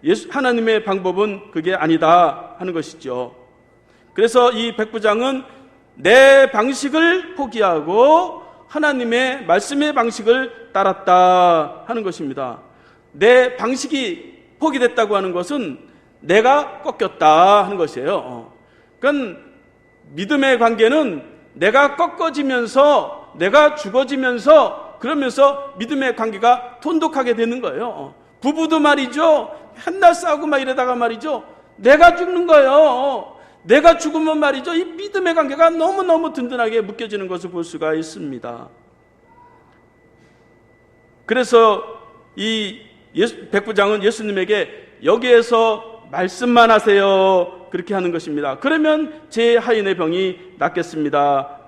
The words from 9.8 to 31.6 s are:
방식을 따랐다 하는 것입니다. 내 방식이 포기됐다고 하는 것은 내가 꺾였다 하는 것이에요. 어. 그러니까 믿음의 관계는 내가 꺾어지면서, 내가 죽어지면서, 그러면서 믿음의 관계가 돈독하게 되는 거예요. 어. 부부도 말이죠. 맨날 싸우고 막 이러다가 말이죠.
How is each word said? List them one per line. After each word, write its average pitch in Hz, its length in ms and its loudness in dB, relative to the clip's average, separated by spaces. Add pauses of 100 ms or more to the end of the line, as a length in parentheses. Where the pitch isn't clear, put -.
방식을 233 760 -2
따랐다 180 1160 2
하는 226 160 -8
것입니다. 135 560 -10 (520)
내 247 440 4
방식이 247 840 -6 (220)
포기됐다고 226 560 0
하는 190 160 -2
것은 180 480 -6 (400)
내가 247 600 2
꺾였다 190 840 4
하는 196 140 -6
것이에요. 151 460 -4
어. 120 300 -16 (460)
그러니까 254 400 -4 (720)
믿음의 254 460 0
관계는 226 640 0 (300)
내가 269 420 2
꺾어지면서, 277 1400 -2
내가 196 380 2
죽어지면서, 254 1200 0
그러면서 277 800 -2
믿음의 254 380 -4
관계가 226 680 -2
돈독하게 294 540 -2
되는 233 260 -4
거예요. 185 260 -8
어. 147 280 -14 (260)
부부도 311 380 -2
말이죠. 294 720 0 (360)
맨날 359 260 4
싸우고 339 340 -4
막 285 120 0
이러다가 254 360 -4
말이죠. 233 480 -6 (340)